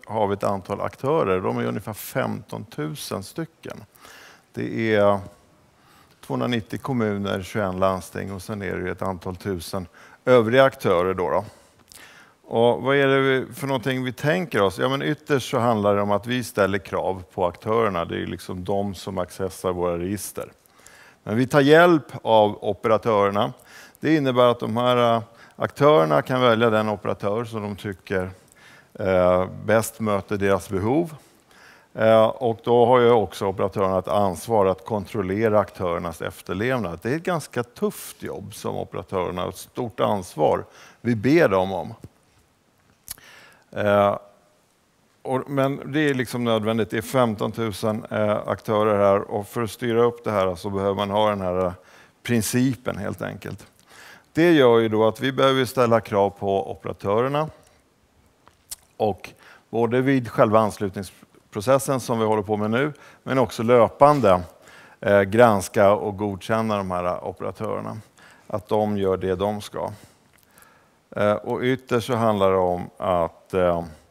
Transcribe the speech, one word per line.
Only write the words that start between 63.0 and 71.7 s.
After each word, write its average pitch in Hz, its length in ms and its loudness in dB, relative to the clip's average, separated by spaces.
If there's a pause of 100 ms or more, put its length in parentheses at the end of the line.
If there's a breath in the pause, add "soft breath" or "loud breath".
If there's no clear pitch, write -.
men 131 160 -2
också 123 240 -2
löpande, 113 800 6 (580 loud breath)
eh, 101 220 4
granska 101 720 4
och 101 240 -2
godkänna 107 600 -4
de 95 140 -6
här 90 340 -4
operatörerna. 104 760 -10 (480 soft breath)
Att - 220 -8
de 107 300 0
gör 95 180 0
det 95 180 -2
de 104 260 -2
ska. 98 320 -10 (1200 soft breath)
Eh, 104 160 2
och 117 300 -4
ytterst 123 440 -2